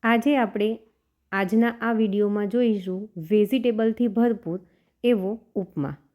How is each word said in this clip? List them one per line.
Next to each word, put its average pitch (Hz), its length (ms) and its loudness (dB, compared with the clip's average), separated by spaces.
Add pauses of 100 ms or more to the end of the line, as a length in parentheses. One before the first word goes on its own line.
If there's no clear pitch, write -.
આજે 233 280 2
આપણે 214 320 0 (600)
આજના 220 500 2
આ 226 120 -2
વીડિયોમાં 208 560 0
જોઈશું 202 520 -2 (280)
વેજીટેબલથી 226 760 2
ભરપૂર 226 520 0 (440)
એવો 208 280 0 (240)
ઉપમા 147 400 -6 (200)